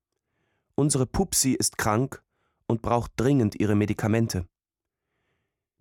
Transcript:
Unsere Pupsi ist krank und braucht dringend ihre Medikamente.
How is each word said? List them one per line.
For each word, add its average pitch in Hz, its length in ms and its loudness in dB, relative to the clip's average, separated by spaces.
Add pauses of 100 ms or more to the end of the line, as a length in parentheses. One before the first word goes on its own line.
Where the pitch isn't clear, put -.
(760)
Unsere 135 300 2
Pupsi - 480 0
ist - 220 -4
krank 117 460 -2 (460)
und 117 140 -2
braucht 117 340 -2
dringend 117 400 2
ihre 104 180 0
Medikamente. 104 720 0 (1300)